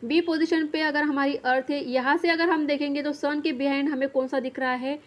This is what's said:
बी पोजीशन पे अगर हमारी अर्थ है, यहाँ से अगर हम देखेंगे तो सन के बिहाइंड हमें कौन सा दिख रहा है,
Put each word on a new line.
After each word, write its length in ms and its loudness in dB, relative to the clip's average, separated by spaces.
बी 160 4
पोजीशन 460 0
पे 140 -2
अगर 220 0
हमारी 320 0
अर्थ 360 0
है, 180 -2
यहाँ 280 2
से 120 2
अगर 200 2
हम 160 2
देखेंगे 380 0
तो 100 -2
सन 280 -2
के 100 0
बिहाइंड 380 0
हमें 200 0
कौन 180 0
सा 120 -2
दिख 200 -6
रहा 140 0
है, 340 -4